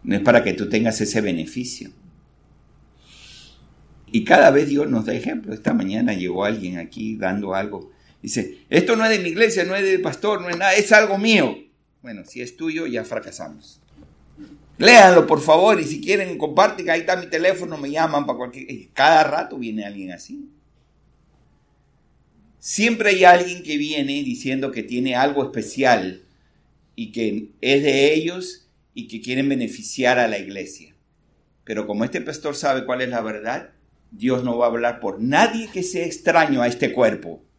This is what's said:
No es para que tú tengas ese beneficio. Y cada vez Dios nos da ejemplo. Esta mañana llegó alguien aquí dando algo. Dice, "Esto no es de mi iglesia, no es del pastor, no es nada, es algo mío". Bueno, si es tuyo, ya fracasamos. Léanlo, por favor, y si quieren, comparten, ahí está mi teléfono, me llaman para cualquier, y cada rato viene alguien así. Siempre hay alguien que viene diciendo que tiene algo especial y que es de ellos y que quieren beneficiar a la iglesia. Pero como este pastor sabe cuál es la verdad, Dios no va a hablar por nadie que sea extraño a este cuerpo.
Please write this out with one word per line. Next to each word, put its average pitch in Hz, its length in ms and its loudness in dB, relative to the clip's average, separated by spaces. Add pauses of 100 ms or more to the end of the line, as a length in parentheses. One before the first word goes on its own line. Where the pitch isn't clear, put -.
No 95 120 -4
es 104 60 -2
para 120 240 6
que 98 80 -2
tú 101 160 -6
tengas 110 320 0
ese 107 200 0
beneficio. 107 680 -6 (2250)
Y 226 140 0
cada - 260 8
vez 143 180 2
Dios 143 200 -2
nos 110 180 -2
da 110 80 -4
ejemplo. 107 400 -8
Esta 110 180 -4
mañana 107 400 -2
llegó 90 320 -4
alguien 95 340 -6
aquí 110 380 -10
dando 95 380 -4
algo. 101 380 -8 (300)
Dice, - 480 -8
"Esto 220 260 2
no 220 80 0
es 220 60 2
de 208 100 2
mi 175 100 -4
iglesia, 196 340 0
no 185 100 -4
es 202 80 -2
del 190 200 0
pastor, 196 380 -4
no 180 80 -10
es 175 80 -4
nada, 190 180 2
es 208 180 2
algo 214 240 4
mío". 202 420 2 (440)
Bueno, 110 220 -16
si - 160 -18
es 123 160 -14
tuyo, 160 300 -6
ya 110 180 -6
fracasamos. - 760 -12 (1000)
Léanlo, 190 480 10
por 147 140 2
favor, 175 400 4
y 156 40 -4
si 151 160 -8
quieren, 180 380 -2
comparten, 180 500 0
ahí 170 120 0
está 180 160 0
mi 175 100 -10
teléfono, 165 520 -2
me 139 120 -8
llaman 151 360 -2
para 123 100 -6
cualquier, 123 340 -12
y - 220 -16
cada 156 320 6
rato 147 340 -4
viene 107 260 -8
alguien 98 280 -12
así. 285 360 -18 (2000)
Siempre 226 500 0
hay 180 140 4
alguien 180 380 6
que 151 140 -6
viene 147 460 -4
diciendo 131 480 -6
que 117 120 -8
tiene 123 340 -4
algo 139 260 0
especial 110 800 -2 (720)
y 113 160 -10
que 107 400 -4 (100)
es 139 220 2
de 143 320 4
ellos 175 540 -6 (260)
y 123 140 -14
que 113 120 -12
quieren 131 280 -2
beneficiar 123 680 -2
a 117 100 2
la 104 100 -4
iglesia. 95 560 -14 (680)
Pero 107 220 -8
como 104 180 -4
este 127 160 -6
pastor 147 340 -8
sabe 135 300 -2
cuál 127 160 -4
es 127 80 -4
la 120 120 -4
verdad, 110 520 -8 (380)
Dios 123 340 -2
no 120 140 -2
va 120 80 2
a - 20 2
hablar 117 320 -2
por 104 200 -6
nadie 214 520 0
que 185 100 -6
sea 170 240 -6
extraño 156 560 0
a 120 60 0
este 120 240 -2
cuerpo. 107 500 -2 (160)